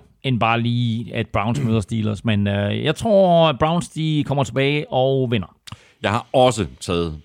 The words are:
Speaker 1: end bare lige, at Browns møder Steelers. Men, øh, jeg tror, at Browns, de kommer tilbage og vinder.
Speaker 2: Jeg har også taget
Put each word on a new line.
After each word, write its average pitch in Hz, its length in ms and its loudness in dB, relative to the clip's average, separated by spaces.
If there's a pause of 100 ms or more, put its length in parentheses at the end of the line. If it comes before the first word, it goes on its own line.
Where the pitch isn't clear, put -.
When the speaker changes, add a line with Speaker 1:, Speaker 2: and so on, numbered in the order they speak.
(240)
Speaker 1:
end 131 160 0
bare 113 220 2
lige, 120 540 -2
at 113 120 -4
Browns 113 320 -2
møder 113 220 0
Steelers. 107 440 -4
Men, 101 220 2
øh, 101 360 -2
jeg 151 120 -2
tror, 180 540 4
at 131 100 -2
Browns, 165 300 0
de 156 340 -2
kommer 139 200 0
tilbage 139 480 -2
og 131 400 0
vinder. 104 240 -2 (460)
Speaker 2:
Jeg 101 100 0
har 117 220 -2
også 113 320 4 (140)
taget 85 460 -4